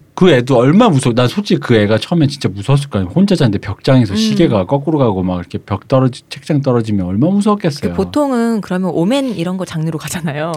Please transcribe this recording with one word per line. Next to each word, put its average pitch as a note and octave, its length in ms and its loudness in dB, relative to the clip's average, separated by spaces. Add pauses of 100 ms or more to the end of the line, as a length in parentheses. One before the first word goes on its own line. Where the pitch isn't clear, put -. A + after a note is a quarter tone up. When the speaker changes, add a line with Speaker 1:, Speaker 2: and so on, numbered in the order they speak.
(140)
Speaker 1:
그 F#3 160 4
애도 B2+ 260 4
얼마나 D#3+ 340 6
무서워. B2+ 240 2
난 B2 140 2
솔직히 G3+ 320 -2
그 B2 140 0
애가 G#2+ 240 4
처음엔 D3+ 320 0
진짜 - 180 -6
무서웠을 C3 400 -2
거예요. F#2+ 200 -2
혼자 F#3+ 280 2
자는데 G#2 220 0
벽장에서 A2+ 560 0
Speaker 2:
음. - 20 -2
Speaker 1:
시계가 E3+ 480 2
거꾸로 C#3+ 340 -2
가고 G#2 240 0
막 F2+ 180 -2
이렇게 F#2 180 -10
벽 - 300 -8
떨어지-, C3 420 0
책장 C#3+ 320 -4
떨어지면 A2 420 0
얼마나 A#2 300 0
무서웠겠어요. G3+ 560 -2
Speaker 2:
그 F2 60 -8
보통은 A#3 680 -2
그러면 F#3 320 -4
오멘 B3 420 -2
이런 F3+ 220 -6
거 F3+ 80 -6
장르로 D#3+ 320 -6
가잖아요. D#3 580 -6